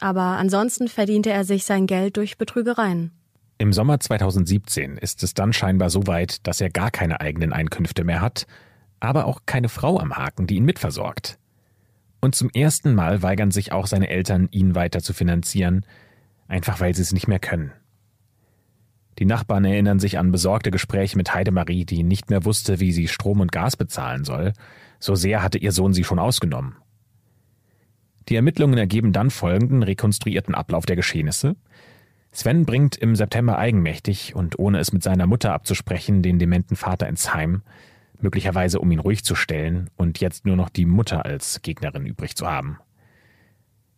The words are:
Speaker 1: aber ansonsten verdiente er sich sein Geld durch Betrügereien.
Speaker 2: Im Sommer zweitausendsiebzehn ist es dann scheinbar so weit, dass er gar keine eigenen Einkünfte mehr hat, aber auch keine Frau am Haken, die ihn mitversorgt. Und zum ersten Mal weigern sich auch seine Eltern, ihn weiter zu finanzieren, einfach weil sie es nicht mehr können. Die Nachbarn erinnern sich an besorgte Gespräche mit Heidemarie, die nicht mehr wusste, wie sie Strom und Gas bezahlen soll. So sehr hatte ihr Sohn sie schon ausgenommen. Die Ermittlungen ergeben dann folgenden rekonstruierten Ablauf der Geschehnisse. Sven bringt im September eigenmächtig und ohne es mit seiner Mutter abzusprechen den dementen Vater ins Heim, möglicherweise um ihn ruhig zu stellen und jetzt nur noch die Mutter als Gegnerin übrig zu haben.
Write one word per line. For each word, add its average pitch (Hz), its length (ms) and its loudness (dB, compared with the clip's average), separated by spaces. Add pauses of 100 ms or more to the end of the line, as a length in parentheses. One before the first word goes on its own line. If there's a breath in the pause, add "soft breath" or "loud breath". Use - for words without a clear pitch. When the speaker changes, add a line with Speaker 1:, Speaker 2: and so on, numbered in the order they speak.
Speaker 1:
aber 185 200 0
ansonsten 196 640 0
verdiente 214 420 0
er 202 160 0
sich 196 200 -2
sein 190 200 2
Geld 190 320 -2
durch 208 220 -6
Betrügereien. 214 720 -2 (480)
Speaker 2:
Im 104 140 4
Sommer 127 260 4
zweitausendsiebzehn 92 1000 0
ist - 240 -8
es - 140 -4
dann 104 180 0
scheinbar 92 380 2
so 98 160 0
weit, 87 400 -2
dass 87 120 -4
er 90 120 -2
gar 95 180 -2
keine 82 320 -2
eigenen 78 320 -2
Einkünfte 80 500 -2
mehr 82 160 0
hat, - 280 -4 (520 soft breath)
aber 135 260 0
auch - 200 -4
keine 120 240 -2
Frau 170 300 0
am 143 180 -6
Haken, 95 300 -4
die 101 80 0
ihn 110 100 4
mitversorgt. - 720 -4 (840)
Und 131 120 2
zum - 160 -2
ersten 143 460 2
Mal 90 260 2
weigern 98 300 2
sich 98 200 -4
auch 95 140 -2
seine 98 240 0
Eltern, 92 400 0
ihn 95 240 2
weiter 87 280 0
zu - 120 -6
finanzieren, 90 720 0 (640 soft breath)
einfach 90 320 -4
weil 90 160 0
sie 90 80 0
es 87 100 -2
nicht 90 140 -2
mehr 95 120 2
können. 80 320 -4 (1500)
Die 101 60 2
Nachbarn 104 400 2
erinnern 101 340 4
sich 95 180 0
an 90 140 4
besorgte 92 400 0
Gespräche 98 460 -2
mit 90 160 0
Heidemarie, 90 520 0
die 85 180 -2
nicht 92 260 0
mehr 98 160 2
wusste, 104 340 0
wie 92 120 2
sie 82 160 0
Strom 101 340 0
und 90 100 2
Gas 95 260 -2
bezahlen 131 460 -6
soll. 107 300 -2 (460 loud breath)
So 98 160 0
sehr 95 280 0
hatte 95 140 0
ihr 98 140 0
Sohn 92 220 2
sie 90 100 2
schon 90 160 0
ausgenommen. 87 560 -2 (1500)
Die 117 60 2
Ermittlungen 135 420 4
ergeben 107 340 2
dann 104 180 2
folgenden 117 540 2
rekonstruierten 98 720 0
Ablauf 82 300 -2
der 90 100 0
Geschehnisse. 87 600 0 (760 soft breath)
Sven 147 340 2
bringt 135 300 2
im 113 200 2
September 110 440 2
eigenmächtig 95 720 0
und 85 240 -4
ohne 98 220 2
es - 140 0
mit 90 100 0
seiner 92 240 2
Mutter 107 260 2
abzusprechen 92 720 0
den 87 160 4
dementen 90 360 2
Vater - 320 -2
ins - 260 -4
Heim, 82 280 -2 (580 soft breath)
möglicherweise 92 600 0
um 87 120 2
ihn 80 80 2
ruhig 104 240 0
zu - 120 -2
stellen 80 600 -4
und 85 220 0
jetzt 90 260 -4
nur 95 100 2
noch 90 140 0
die 87 160 0
Mutter 92 400 2
als - 360 -8
Gegnerin 71 460 -8
übrig - 280 -10
zu - 140 -6
haben. 76 300 -6 (1200 soft breath)